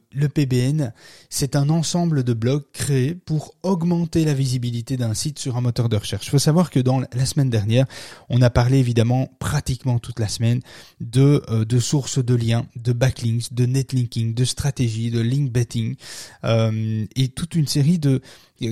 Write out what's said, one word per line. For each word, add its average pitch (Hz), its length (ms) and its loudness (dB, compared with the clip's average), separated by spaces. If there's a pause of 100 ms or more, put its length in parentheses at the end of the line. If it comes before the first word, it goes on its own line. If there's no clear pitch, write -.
(120)
le 143 160 0
P 143 180 0
B 127 80 -2
N, 127 380 0 (380)
c'est - 260 -2
un 143 140 2
ensemble 165 560 0
de 123 80 2
blogs 127 400 -2
créés 139 420 0
pour 156 480 -6
augmenter 170 600 0
la 151 80 2
visibilité 123 640 -2
d'un 113 160 -2
site 147 260 -6
sur 123 160 -4
un 123 60 -2
moteur 120 260 0
de 110 80 0
recherche. - 340 -4
Faut 143 100 4
savoir 160 300 2
que - 100 0
dans 127 200 2
la 123 260 -4
semaine 135 240 0
dernière, 113 360 2 (420)
on 120 140 2
a 123 80 6
parlé 123 300 4
évidemment 120 500 2 (100)
pratiquement 131 580 -2
toute - 220 -8
la 107 80 -2
semaine 117 320 0 (400)
de, 135 480 4
euh, 110 160 0
de 120 160 0
sources 139 400 -2
de 123 160 2
liens, 117 300 0 (100)
de 120 160 -2
backlinks, 120 640 -2
de 123 120 0
netlinking, 123 680 -2
de 123 120 0
stratégie, 117 640 -2
de 117 120 0
link 127 320 0
betting, 120 420 -2 (480)
euh, 110 600 0 (100)
et 131 140 0
toute - 260 -8
une 151 120 2
série 151 320 2
de, 139 220 0 (500)